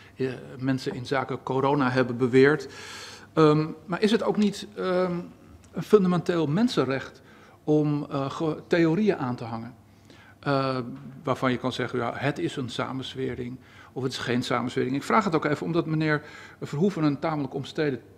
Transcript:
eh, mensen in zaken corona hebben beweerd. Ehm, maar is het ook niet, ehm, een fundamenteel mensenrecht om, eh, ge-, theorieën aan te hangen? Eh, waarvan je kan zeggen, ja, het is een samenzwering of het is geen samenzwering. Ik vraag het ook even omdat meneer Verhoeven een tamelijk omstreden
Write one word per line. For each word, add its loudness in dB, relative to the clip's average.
eh, -2
mensen -2
in -8
zaken -4
corona 2
hebben 2
beweerd. 6
Ehm, 6
maar -4
is 4
het 2
ook 0
niet, 0
ehm, 0
een -6
fundamenteel 4
mensenrecht 0
om, 2
eh, -2
ge-, -2
theorieën 2
aan -4
te -10
hangen? -10
Eh, 0
waarvan 0
je 0
kan -4
zeggen, -4
ja, -2
het -2
is -4
een -6
samenzwering -6
of -6
het -2
is -8
geen 0
samenzwering. -2
Ik -4
vraag 4
het 0
ook 0
even -2
omdat 0
meneer 0
Verhoeven 0
een 2
tamelijk -4
omstreden -4